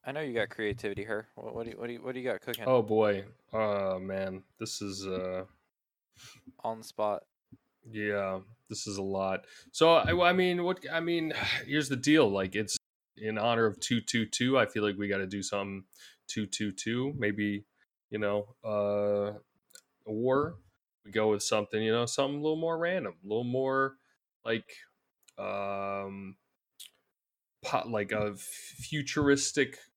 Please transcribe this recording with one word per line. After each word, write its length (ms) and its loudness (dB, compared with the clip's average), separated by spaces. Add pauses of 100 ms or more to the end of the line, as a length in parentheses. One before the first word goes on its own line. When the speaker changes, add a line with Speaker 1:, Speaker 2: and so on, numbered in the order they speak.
Speaker 1:
I 60 -8
know 100 -6
you 120 -6
got 160 2
creativity 540 -4
here. 320 -4
What, 200 -12
what 100 -6
do 60 -10
you, 60 -14
what 100 -8
do 60 -8
you, 100 -12
what 100 -6
do 80 -6
you 80 -2
got 120 -2
cooking? 260 -6
Speaker 2:
Oh 140 6
boy. 440 4 (260)
Uh, 480 0
man, 440 -6 (160)
this 220 -8
is, 260 -6
uh, 380 -4 (1160)
Speaker 1:
On 160 -4
the 40 -18
spot. 400 -2 (680)
Speaker 2:
Yeah, 480 -2 (300)
this 180 -8
is 100 -6
a 60 -4
lot. 420 -2 (260)
So, 220 6
I, 360 6
I 40 6
mean, 300 2
what, 160 0 (120)
I 80 0
mean, 340 0 (160)
<sighs> 160 -2
here's 240 2
the 60 2
deal. 340 6
Like, 260 0
it's 220 -2 (400)
in 200 -4
honor 280 4
of 140 2
two 220 0
two 240 0
two. 320 2
I 80 6
feel 180 -2
like 140 0
we 100 -2
gotta 200 0
do 140 -6
something 440 -6 (420)
two 180 -4
two 260 -4
two. 460 -4
Maybe, 480 -2 (440)
you 100 -6
know, 440 -2
uh, 760 0 (680)
or 520 2 (460)
we 80 -18
go 200 4
with 120 2
something, 380 0
you 100 2
know, 140 2
something 340 0
a 40 -6
little 140 2
more 200 0
random, 460 -2
a 40 -14
little 160 0
more, 520 2 (480)
like, 320 -4 (640)
um, 1000 -4 (1300)
po-, 240 -2
like 240 -2
a 240 0
futuristic 1400 0 (200)